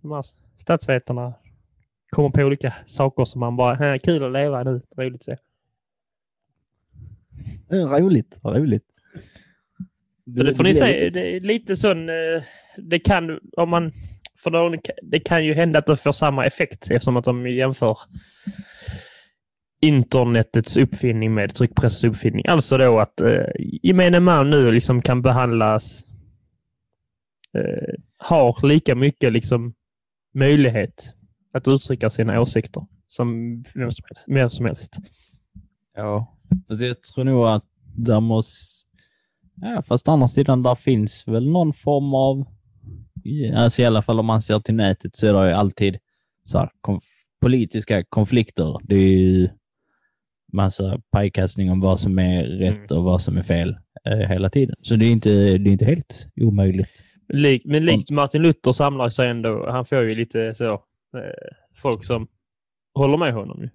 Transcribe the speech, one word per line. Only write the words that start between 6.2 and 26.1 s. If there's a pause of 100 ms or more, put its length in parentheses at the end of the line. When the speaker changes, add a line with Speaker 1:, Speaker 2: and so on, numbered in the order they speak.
Speaker 2:
Ja,
roligt,
vad
roligt. (1400)
Speaker 1:
Så
det
Speaker 2:
Det,
Speaker 1:
får
Speaker 2:
det
Speaker 1:
ni
Speaker 2:
blir
Speaker 1:
säga,
Speaker 2:
lite (100)
Speaker 1:
det
är
lite
sån,
eh, (340)
det
kan, (160)
om
man, (460)
för
då, (280)
det
kan
ju
hända
att
de
får
samma
effekt
eftersom
att
de
jämför (1800)
internetets
uppfinning
med
tryckpressens
uppfinning.
Alltså
då
att,
eh, (380)
gemene
man
nu
liksom
kan
behandlas, (1500)